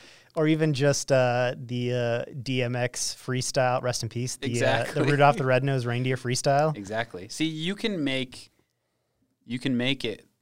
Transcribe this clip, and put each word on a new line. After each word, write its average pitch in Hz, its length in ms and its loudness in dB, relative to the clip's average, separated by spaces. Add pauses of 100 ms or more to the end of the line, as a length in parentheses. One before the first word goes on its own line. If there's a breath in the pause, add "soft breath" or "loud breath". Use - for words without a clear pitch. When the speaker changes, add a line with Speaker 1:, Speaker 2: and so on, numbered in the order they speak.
(340 loud breath)
Speaker 1:
Or 156 140 2
even 156 260 4
just, 139 380 2
uh, 123 440 4
the, 123 360 -4 (360)
uh, - 40 -16 (100)
D 127 200 0
M 120 120 -2
X - 500 -4
freestyle, 127 580 0
rest 123 200 -2
in 113 60 -4
peace, 120 260 -6
the, - 140 -6
uh, - 20 -2
Speaker 2:
Exactly. 131 520 0
Speaker 1:
the 147 60 2
Rudolph 143 280 6
the 147 100 -2
Red-Nosed 131 400 2
Reindeer 127 300 -2
freestyle. 139 600 0
Speaker 2:
Exactly. 107 520 -8
See, - 180 -2
you 160 300 -4
can 202 260 -4
make, 131 480 -4 (960)
you 120 120 -6
can 127 180 0
make 131 280 0
it - 240 -8 (140)